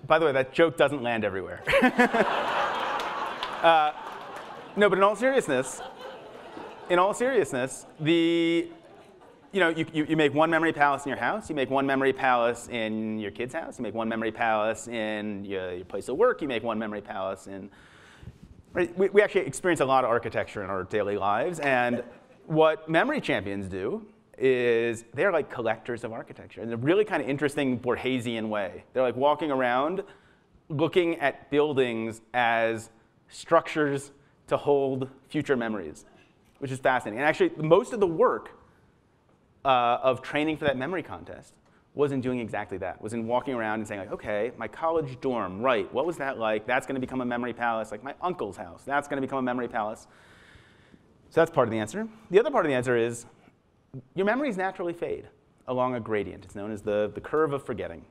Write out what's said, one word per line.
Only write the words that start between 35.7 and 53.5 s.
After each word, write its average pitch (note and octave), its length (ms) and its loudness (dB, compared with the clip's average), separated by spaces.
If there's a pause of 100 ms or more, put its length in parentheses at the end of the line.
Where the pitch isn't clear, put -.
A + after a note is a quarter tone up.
which C3 120 -8
is C3 80 -6
fascinating. B2 400 0
And C#3+ 100 0
actually, E3 280 2
most E3 360 4
of A#3 60 -4
the G3+ 80 2
work, E3+ 500 0 (1080)
uh, B2 380 4
of C3 200 2
training D3+ 340 -2
for D3+ 100 -4
that C3+ 100 2
memory D3 260 -4
contest - 520 -16 (400)
was D3 180 2
in C3+ 80 0
doing B2+ 180 -2
exactly G#2 400 -6
that, F2+ 240 -6
was G#2+ 100 -8
in A#2 140 -4
walking B2 280 0
around A2 260 -2
and G#2+ 80 -8
saying, G#2 120 -8
like, G2 120 -10
"Okay, A#2 440 -4
my A2+ 120 -8
college D#3 520 -4
dorm, G#2+ 420 -4
right, A#2+ 300 2
what C3+ 140 0
was E3+ 120 -4
that C3+ 200 -4
like? A2 280 0
That's B2+ 200 0
gonna C3+ 140 -4
become B2+ 220 -6
a - 20 -4
memory A#2+ 280 -4
palace, A2+ 380 -2
like G#2+ 140 -12
my C#3+ 160 -10
uncle's C#3 360 -4
house, F2 280 -14
that's C#3+ 240 -2
gonna C#3 140 -4
become C3+ 160 -4
a C3 40 -2
memory B2 260 -2
palace." A2 380 -6 (1200)
So D#3+ 100 2
that's E3 100 4
part B2+ 160 4
of G#2 60 -2
the A2+ 60 0
answer. F#3 280 -4 (240)
The F3+ 80 8
other C4+ 120 4
part G#3+ 160 2
of D3 40 2
the C3 60 4
answer B2 200 2
is A#2 300 0 (880)